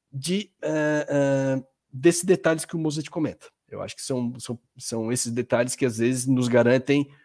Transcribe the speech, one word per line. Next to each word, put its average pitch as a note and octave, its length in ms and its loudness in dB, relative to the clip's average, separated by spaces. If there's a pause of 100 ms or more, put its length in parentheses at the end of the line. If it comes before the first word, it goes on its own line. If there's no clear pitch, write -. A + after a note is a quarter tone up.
(120)
de, E3 400 -4 (120)
eh, D3+ 440 0
eh, C3+ 560 0 (300)
desses E3+ 300 2
detalhes E3 420 2
que - 100 -10
o E3+ 40 -2
Mozart D3+ 300 -4
comenta. D3+ 360 -4 (240)
Eu G2+ 140 -10
acho G2 120 -12
que - 60 -16
são, B2 380 -4
são, A#2+ 200 -10 (160)
são A2+ 360 -6
esses A#2+ 200 -2
detalhes B2 440 0
que, D#3 100 -2
às A2+ 140 -2
vezes, B2 260 0
nos B2+ 220 2
garantem B2+ 640 4 (140)